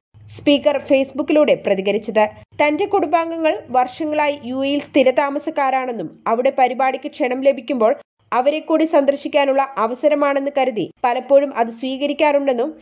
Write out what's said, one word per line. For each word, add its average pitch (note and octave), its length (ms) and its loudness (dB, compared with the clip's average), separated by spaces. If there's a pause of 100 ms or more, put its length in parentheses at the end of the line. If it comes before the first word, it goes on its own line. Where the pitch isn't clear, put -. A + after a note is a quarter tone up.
(300)
സ്പീക്കർ - 500 2
Facebook-ിലൂടെ C#4 760 2
പ്രതികരിച്ചത്. G3+ 680 -2 (320)
തന്റെ D4+ 300 0
കുടുംബാംഗങ്ങൾ E4 680 0 (160)
വർഷങ്ങളായി D4 720 -2
യു B3 160 -8
എയിൽ C#4 220 -2
സ്ഥിരതാമസക്കാരാണെന്നും C4 1300 0 (180)
അവിടെ A#3 240 0
പരിപാടിക്ക് C4 600 0
ക്ഷണം B3+ 320 -4
ലഭിക്കുമ്പോൾ B3 500 2 (400)
അവരെ C4+ 280 2
കൂടി D#4 240 0
സന്ദർശിക്കാനുള്ള C#4+ 800 2 (140)
അവസരമാണെന്ന് C#4 760 0
കരുതി B3 400 -2 (100)
പലപ്പോഴും C4 560 2
അത് A3+ 140 -2
സ്വീകരിക്കാറുണ്ടെന്നും C#4 1000 0 (120)